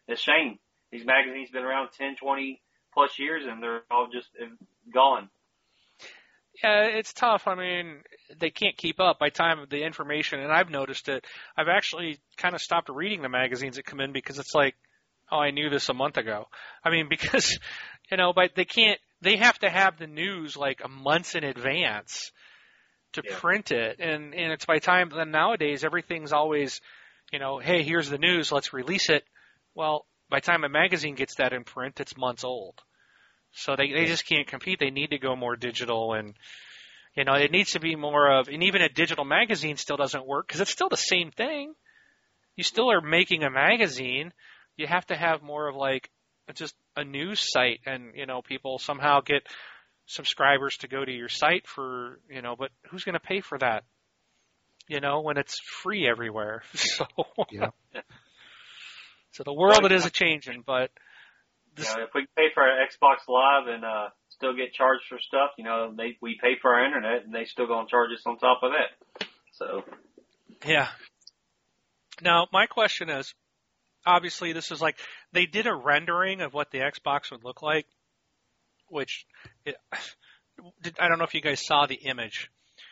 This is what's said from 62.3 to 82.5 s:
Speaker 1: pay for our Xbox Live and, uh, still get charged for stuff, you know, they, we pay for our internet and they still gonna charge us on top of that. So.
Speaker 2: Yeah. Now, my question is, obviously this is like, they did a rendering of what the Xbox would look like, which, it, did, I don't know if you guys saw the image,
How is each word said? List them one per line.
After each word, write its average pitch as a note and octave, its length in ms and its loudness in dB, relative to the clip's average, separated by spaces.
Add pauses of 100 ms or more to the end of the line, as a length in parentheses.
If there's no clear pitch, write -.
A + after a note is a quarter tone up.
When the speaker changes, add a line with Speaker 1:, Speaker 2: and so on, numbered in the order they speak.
Speaker 1:
pay D#3+ 180 6
for C#3+ 100 4
our C3 220 6
Xbox C3+ 440 4
Live C3 440 6
and, A2+ 120 -8
uh, G#2+ 240 -4 (180)
still C3 260 -4
get B2+ 200 -6
charged C3 340 4
for B2 120 -12
stuff, C#3 380 0
you A#2 60 -16
know, A2+ 320 -4
they, A#2 260 -6
we A#2 200 -8
pay B2+ 200 2
for B2+ 120 6
our A#2+ 120 4
internet A#2+ 380 -2
and A2 100 -14
they A#2 120 -6
still B2 220 -4
gonna A2+ 200 -2
charge A#2+ 240 2
us A#2 140 -10
on A#2+ 140 -6
top B2+ 240 4
of B2+ 80 0
that. - 520 -4 (300)
So. - 320 -8 (800)
Speaker 2:
Yeah. D3 240 2 (1300)
Now, E3+ 300 4
my G3 160 6
question G3 420 0
is, C#3+ 240 -6 (720)
obviously F3 480 2
this E3 180 -8
is D#3 100 -6
like, D#3 160 0 (340)
they F3+ 140 2
did G3+ 220 -4
a A3 60 0
rendering E3+ 680 0
of C#3 120 -6
what D3 180 -4
the C3+ 80 -6
Xbox C#3+ 520 -4
would A#2 120 -18
look B2 180 -14
like, D#3 260 0 (1000)
which, C#3+ 360 -8 (400)
it, C#3+ 100 -10 (1080)
did, E3 180 -10
I F3 80 4
don't E3+ 100 4
know E3 80 -2
if - 80 -8
you D#3 80 -4
guys C#3+ 240 -4
saw C#3+ 200 4
the C3 100 -6
image, B2 560 -8 (400)